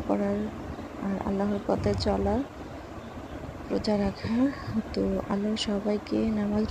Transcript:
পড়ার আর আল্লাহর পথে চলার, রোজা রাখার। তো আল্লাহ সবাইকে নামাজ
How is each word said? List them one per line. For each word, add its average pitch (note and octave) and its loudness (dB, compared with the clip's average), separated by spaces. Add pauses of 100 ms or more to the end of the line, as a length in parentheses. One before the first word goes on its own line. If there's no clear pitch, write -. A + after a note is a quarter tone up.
পড়ার G3+ 2 (600)
আর G3 0 (100)
আল্লাহর G3+ 2
পথে G#3+ 2
চলার, G3+ 2 (1300)
রোজা G#3 2
রাখার। G3+ 2 (440)
তো G3 0 (260)
আল্লাহ G#3 2
সবাইকে G#3 0 (140)
নামাজ G#3 2